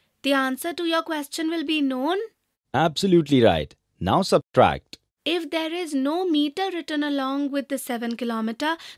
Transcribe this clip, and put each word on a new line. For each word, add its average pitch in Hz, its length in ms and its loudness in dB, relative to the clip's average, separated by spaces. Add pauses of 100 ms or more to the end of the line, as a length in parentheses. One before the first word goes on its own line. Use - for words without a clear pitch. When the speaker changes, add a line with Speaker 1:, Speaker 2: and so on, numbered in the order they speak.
(220)
Speaker 1:
the 277 100 0
answer 269 400 -2
to 349 120 -6
your 330 180 0
question 320 460 -6
will 330 160 -4
be 311 160 -2
known? 277 380 -2 (540)
Speaker 2:
Absolutely 151 720 4
right. 82 320 4 (240)
Now 120 240 2
subtract. 120 760 2 (260)
Speaker 1:
If 330 260 -4
there 320 220 -4
is 339 220 -6
no 302 320 0
meter 302 460 0
written 302 320 -4
along 277 460 -2
with 277 180 -4
the 269 100 -4
seven 233 380 -6
kilometer, 233 600 -4 (220)